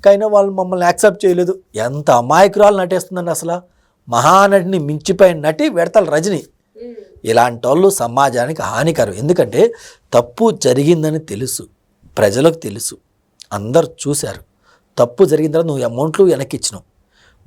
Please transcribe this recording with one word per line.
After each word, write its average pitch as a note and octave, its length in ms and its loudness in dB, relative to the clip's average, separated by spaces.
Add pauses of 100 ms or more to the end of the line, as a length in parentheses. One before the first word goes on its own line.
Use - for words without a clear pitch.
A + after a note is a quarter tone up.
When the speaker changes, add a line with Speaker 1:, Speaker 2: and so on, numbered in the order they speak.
Speaker 1:
కానీ G3+ 200 4
వాళ్ళు G3+ 280 2
మమ్మల్ని F3+ 340 -2
యాక్సెప్ట్ F#3+ 400 0
చేయలేదు." F3+ 320 0 (180)
ఎంత C#3 340 -4
అమాయకురాలు F#3+ 680 4
నటిస్తుందండి F3+ 540 -6
అసలు. E3+ 300 -6 (500)
మహానటిని F#3 680 2
మించిపోయిన D#3+ 640 0
నటి D#3+ 280 -2
విడతల F3 360 0
రజని. D#3+ 380 -2 (400)
Speaker 2:
మ్మ్. A#3+ 120 -18 (300)
Speaker 1:
ఇలాంటి A#2 420 0
వాళ్ళు F3 240 2
సమాజానికి B2+ 720 -2
హానికరం. A#2 520 -2
ఎందుకంటే C#3+ 580 0 (400)
తప్పు G#3+ 380 0
జరిగిందని D#3 680 0
తెలుసు, B2 500 -10 (500)
ప్రజలకు B2 360 2
తెలుసు, A2 420 -12 (560)
అందరు A2+ 360 -2 (200)
చూశారు. C#3+ 320 -8 (580)
తప్పు B2 260 2
జరిగిన D#3 260 0
తర్వాత E3 160 -2
నువ్వు C3+ 180 -4
అమౌంట్లు C#3+ 400 -2
వెనక్కి C#3 320 -2
ఇచ్చినావు, - 360 -12 (540)